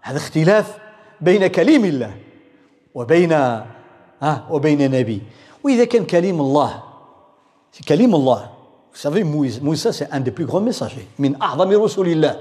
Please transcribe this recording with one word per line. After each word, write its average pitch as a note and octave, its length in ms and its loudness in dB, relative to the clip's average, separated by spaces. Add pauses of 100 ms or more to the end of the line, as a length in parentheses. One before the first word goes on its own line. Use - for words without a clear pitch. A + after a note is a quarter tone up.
هذا C3+ 140 -8
اختلاف F3+ 600 0 (440)
بين F#3 260 4
كليم G#3+ 380 4
الله B2+ 260 -2 (840)
وبين، D#3+ 360 2 (880)
ها، C#3 280 -2
وبين C#3+ 420 0
نبي. A2+ 300 -2 (420)
وإذا A#3+ 220 2
كان A#3 200 0
كليم F3 360 0
الله C#3 420 0 (880)
C'est - 140 -20
Kalim G#3+ 280 4
Allah. C3 380 0 (400)
Vous - 80 -20
savez, D#3+ 240 -2
Moïse, C#3+ 380 -4
Moussa, D#3+ 320 -2
c'est C#3+ 180 -8
un C#3+ 80 -4
des B2 120 -4
plus E3 140 -8
grands E3+ 140 -2
messagers. D#3+ 480 -6 (100)
Min C#3 220 0
a'zami F#3 360 0
rasulillah. F3 640 0